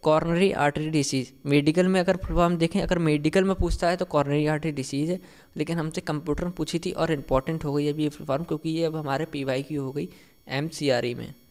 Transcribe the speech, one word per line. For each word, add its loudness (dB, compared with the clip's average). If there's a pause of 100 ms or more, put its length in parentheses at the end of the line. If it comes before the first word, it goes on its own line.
कॉरोनरी 4
आर्टरी 0
डिजीज, 0 (140)
मेडिकल 4
में 4
अगर 2
फुल -2
फॉर्म 4
देखें, 2
अगर 2
मेडिकल 4
में 2
पूछता 0
है 2
तो -2
कॉरोनरी 2
आर्टरी 0
डिजीज -2
है, -2 (360)
लेकिन -2
हमसे -4
कंप्यूटर -4
में -4
पूछी -4
थी -4
और 0
इंपॉर्टेंट -2
हो -2
गई 0
अभी -2
ये 0
फुल -10
फॉर्म, -2
क्योंकि -4
ये -2
अब -2
हमारे -2
पीवाई -4
की -8
हो -4
गई -6 (420)
एमसीआरई -2
में -12 (180)